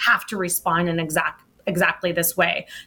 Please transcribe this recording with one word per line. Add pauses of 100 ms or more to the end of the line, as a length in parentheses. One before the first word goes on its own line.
have
to
respond
in
exact, (240)
exactly
this
way. (200)